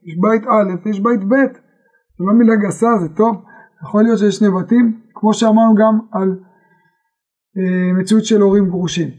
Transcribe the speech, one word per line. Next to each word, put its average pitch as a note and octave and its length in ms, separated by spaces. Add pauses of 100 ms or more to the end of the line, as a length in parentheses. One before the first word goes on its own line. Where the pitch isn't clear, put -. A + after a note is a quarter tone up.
יש D#3+ 140
בית G#3+ 260
א', G3+ 420
יש G3+ 100
בית A3 240
ב'. G3+ 120 (800)
זה F3 100
לא G3+ 60
מילה A3+ 220
גסה, G#3+ 460
זה D#3+ 140
טוב. G#3+ 280 (400)
יכול G#3 200
להיות A3+ 160
שיש G3+ 160
שני G#3+ 140
בתים, A3 520 (120)
כמו G#3+ 200
שאמרנו A3+ 420
גם A3 240 (120)
על, F#3+ 280 (1160)
אה, F#3 420
מציאות G#3+ 260
של G#3+ 160
הורים G3+ 280
גרושים. E3+ 500